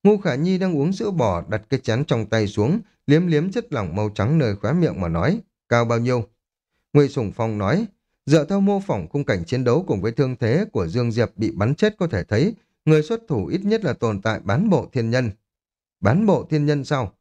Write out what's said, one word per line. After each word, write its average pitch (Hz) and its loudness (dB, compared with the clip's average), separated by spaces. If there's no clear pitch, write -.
Ngu 202 6
Khả 175 -2
Nhi 180 0
đang 180 0
uống 160 0
sữa 208 -4
bò 107 0
đặt 107 -4
cái 131 -2
chén 117 -2
trong 113 -2
tay 110 0
xuống, 120 0
liếm 165 4
liếm 165 0
chất 233 -6
lỏng 95 -4
màu 107 0
trắng 110 0
nơi 113 2
khóe 110 -4
miệng 156 0
mà 87 -2
nói, 101 0
cao 117 2
bao 117 0
nhiêu? 120 0
Ngụy 143 6
Sủng 110 -4
Phong 113 -2
nói, 131 0
dựa 143 4
theo 196 -2
mô 202 2
phỏng 110 -6
khung 143 -4
cảnh 92 -2
chiến 135 -4
đấu 123 2
cùng 104 -2
với 110 -2
thương 127 -2
thế 135 0
của 92 -2
Dương 117 -2
Diệp 110 -2
bị 107 -2
bắn 110 -2
chết 208 0
có 170 -2
thể 95 -4
thấy, 151 0
người 156 4
xuất 226 -4
thủ 98 -2
ít 170 -2
nhất 208 0
là 131 0
tồn 107 -2
tại 110 -2
bán 160 0
bộ 135 2
thiên 113 -2
nhân. 120 0
Bán 165 4
bộ 170 2
thiên 147 0
nhân 147 0
sao? 131 -4